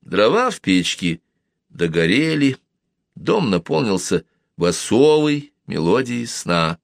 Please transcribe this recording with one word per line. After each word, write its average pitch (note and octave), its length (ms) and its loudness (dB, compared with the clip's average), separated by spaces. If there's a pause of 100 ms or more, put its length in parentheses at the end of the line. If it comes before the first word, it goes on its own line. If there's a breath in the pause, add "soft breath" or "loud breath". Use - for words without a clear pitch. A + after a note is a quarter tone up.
Дрова D3 500 2
в - 100 -10
печке F2+ 600 -2 (480)
догорели, C3 880 0 (600)
дом F#3 340 0
наполнился F#2+ 720 -2 (320)
басовой D3 960 2 (140)
мелодией A#2+ 600 -2
сна. E2 580 -2